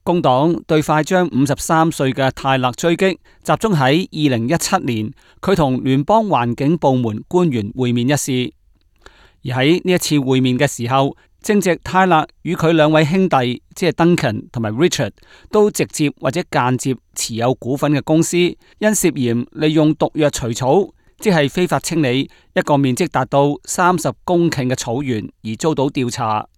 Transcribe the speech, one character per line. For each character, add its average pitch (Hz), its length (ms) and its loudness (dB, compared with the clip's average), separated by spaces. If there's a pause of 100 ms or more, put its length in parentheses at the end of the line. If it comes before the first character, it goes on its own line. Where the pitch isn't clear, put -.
工 180 180 0
黨 151 360 2 (100)
對 156 160 2
快 151 220 0
將 180 280 0
五 131 140 2
十 135 140 -2
三 165 320 2
歲 135 200 -2
嘅 135 200 0
泰 135 260 -2
勒 127 140 -2
追 170 260 0
擊， 190 200 0 (260)
集 160 160 2
中 220 160 0
喺 147 360 2
二 147 240 0
零 113 140 -2
一 170 80 0
七 - 200 -2
年 120 360 -4 (280)
佢 135 140 0
同 135 280 0
聯 135 200 2
邦 220 220 2
環 120 300 0
境 143 200 0
部 143 200 2
門 113 320 -4
官 180 200 2
員 113 300 -2
會 123 160 0
面 120 160 0
一 147 80 2
事。 127 340 -4 (920)
而 127 180 -4
喺 160 220 4
呢 185 80 -2
一 180 80 2
次 151 200 0
會 131 220 0
面 127 160 0
嘅 143 80 2
時 120 260 -6
候， 139 240 0 (260)
正 208 200 2
值 180 220 0
泰 185 220 2
勒 165 220 2 (140)
與 160 120 -4
佢 165 200 2
兩 156 180 4
位 156 140 4
兄 185 240 0
弟， 123 320 0 (120)
即 - 140 -2
係 156 40 2
Duncan 147 600 0
同 120 100 -6
埋 107 120 -4
Richard， 127 380 0 (380)
都 208 220 2
直 160 140 -2
接 - 340 -2
或 139 100 -2
者 175 220 -4
間 127 260 0
接 135 160 -4 (220)
持 - 200 -8
有 120 180 0
股 123 240 -4
份 147 160 0
嘅 139 100 0
公 156 180 2
司， 170 160 0
因 190 560 -2
涉 185 220 0
嫌 120 360 0
利 156 200 -2
用 151 240 2
毒 156 200 -2
藥 147 140 2
除 127 220 -6
草， 135 380 0 (300)
即 226 100 0
係 156 200 2
非 180 160 0
法 147 140 -2
清 170 240 -2
理 131 260 0 (240)
一 185 80 2
個 151 140 2
面 139 180 2
積 - 140 0
達 131 180 -2
到 143 280 2 (100)
三 180 340 0
十 143 140 -2 (140)
公 175 240 2
頃 131 180 -4
嘅 131 80 0
草 123 260 -6
原 117 300 -6 (120)
而 110 120 -6
遭 156 180 -2
到 135 120 0
調 131 240 -2
查。 110 360 -4 (120)